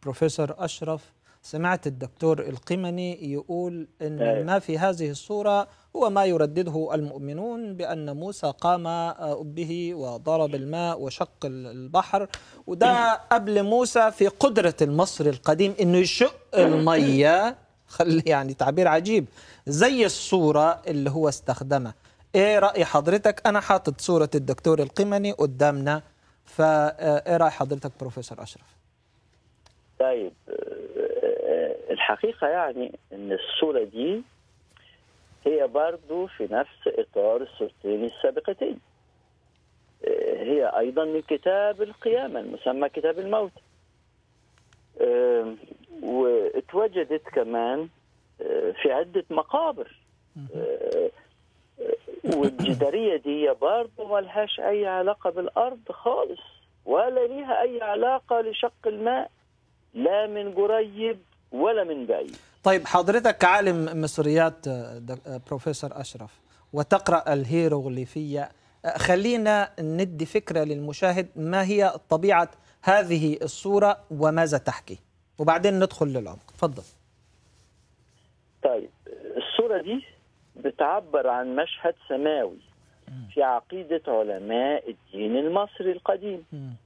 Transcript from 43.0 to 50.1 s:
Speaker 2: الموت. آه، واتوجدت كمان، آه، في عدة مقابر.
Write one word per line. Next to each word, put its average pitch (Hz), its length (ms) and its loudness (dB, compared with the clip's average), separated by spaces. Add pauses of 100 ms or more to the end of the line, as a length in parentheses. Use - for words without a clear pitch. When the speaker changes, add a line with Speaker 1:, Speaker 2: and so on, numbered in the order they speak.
Speaker 2:
الموت. 196 320 -2 (1500)
آه، 120 520 2 (500)
واتوجدت 135 1300 0
كمان، 120 560 -2 (520)
آه، - 400 -2
في 143 100 2
عدة 170 380 -2
مقابر. 233 680 -4 (400)